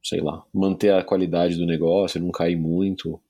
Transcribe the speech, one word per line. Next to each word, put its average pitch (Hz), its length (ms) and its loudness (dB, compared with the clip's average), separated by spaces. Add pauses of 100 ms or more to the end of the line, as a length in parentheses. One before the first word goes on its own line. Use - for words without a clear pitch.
sei - 180 -4
lá, 78 200 -6 (120)
manter 98 400 2
a 92 100 4
qualidade 87 540 0
do 87 80 0
negócio, 85 560 0
não 87 100 -4
cair 85 240 0
muito, 82 640 -2 (100)